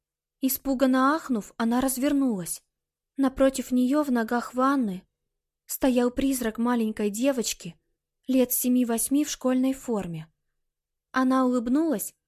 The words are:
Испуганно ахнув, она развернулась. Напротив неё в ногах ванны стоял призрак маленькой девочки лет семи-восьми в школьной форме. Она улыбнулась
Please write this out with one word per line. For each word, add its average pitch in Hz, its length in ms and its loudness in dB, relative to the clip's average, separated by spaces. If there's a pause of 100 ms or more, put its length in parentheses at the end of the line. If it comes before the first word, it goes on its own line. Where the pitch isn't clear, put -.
(420)
Испуганно 262 760 2
ахнув, 240 420 -4
она 233 240 0
развернулась. 262 840 -2 (540)
Напротив 269 540 0
неё 254 320 2
в 285 80 -2
ногах 233 420 -2
ванны 254 500 0 (640)
стоял 247 460 0
призрак 247 480 -2
маленькой 226 500 0
девочки 226 680 -2 (520)
лет 254 240 2
семи-восьми 247 760 0
в - 40 -6
школьной 254 440 0
форме. 185 580 -6 (800)
Она 262 340 2
улыбнулась 254 680 0 (140)